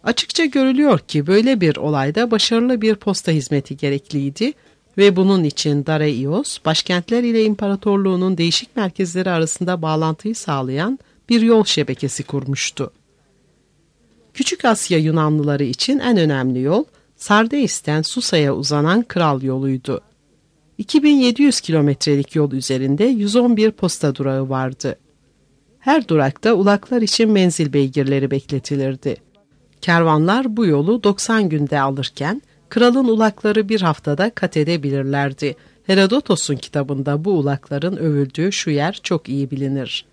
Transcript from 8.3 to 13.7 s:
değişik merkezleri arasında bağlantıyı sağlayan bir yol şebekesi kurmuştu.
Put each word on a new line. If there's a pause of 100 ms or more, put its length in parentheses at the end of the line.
değişik
merkezleri
arasında
bağlantıyı
sağlayan (300)
bir
yol
şebekesi
kurmuştu. (1400)